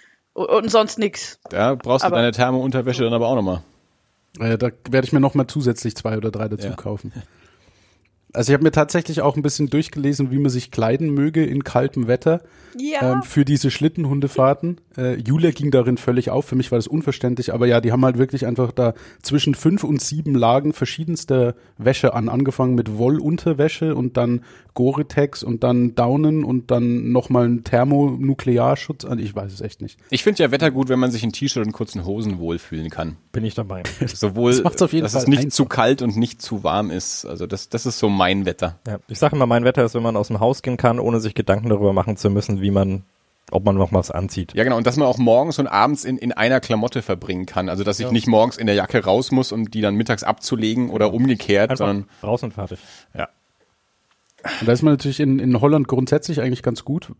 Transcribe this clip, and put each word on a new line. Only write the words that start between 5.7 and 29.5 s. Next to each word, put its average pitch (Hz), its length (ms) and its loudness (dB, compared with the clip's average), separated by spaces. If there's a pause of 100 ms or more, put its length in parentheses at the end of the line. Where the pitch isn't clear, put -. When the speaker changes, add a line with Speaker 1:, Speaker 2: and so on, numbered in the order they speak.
Speaker 3:
zwei 110 200 -4
oder 107 140 -4
drei 107 180 -6
dazu 101 200 -8
Speaker 2:
Ja. 92 80 -6
Speaker 3:
kaufen. 104 360 -10 (1200)
Also 120 180 2
ich - 20 6
habe 143 80 2
mir 160 100 4
tatsächlich 156 500 0
auch 143 140 2
ein 151 60 -4
bisschen 143 280 -2
durchgelesen, 143 600 -2
wie 139 80 -2
man 143 120 2
sich 123 200 -4
kleiden 135 440 0
möge 156 320 2
in 139 180 -2
kaltem 131 440 -2
Wetter, 160 340 2 (360)
Speaker 1:
Ja. 247 360 -2
Speaker 3:
ähm, 123 80 -2
für 139 240 2
diese 139 240 2
Schlittenhundefahrten. 143 1120 0 (160)
Äh, 127 160 -2
Julia 143 360 2
ging 143 200 -2
darin 127 260 4
völlig 123 320 0
auf, 139 160 -2
für - 100 -8
mich 127 160 0
war 123 80 0
das 110 100 -4
unverständlich, 127 640 -2
aber 120 120 2
ja, 120 140 4
die 113 100 0
haben 127 140 2
halt 123 140 2
wirklich 131 280 0
einfach 120 240 -2
da 117 220 0 (300)
zwischen 143 320 0
fünf 180 280 0
und 139 200 -2
sieben 147 320 -4
Lagen 131 400 2
verschiedenster 135 800 -2 (240)
Wäsche 127 340 2
an, 113 160 -2
angefangen 131 460 0
mit 107 240 -2
Wollunterwäsche 151 960 0
und 127 240 -2
dann 120 260 0 (300)
Gore-Tex 139 680 0
und 117 220 -4
dann 123 300 2
Daunen 151 500 2
und 127 260 -2
dann 120 400 0
nochmal 123 380 2
ein 117 160 0
Thermonuklearschutz 135 1400 0
an, 123 120 -6
ich 104 160 -8
weiß 98 180 -8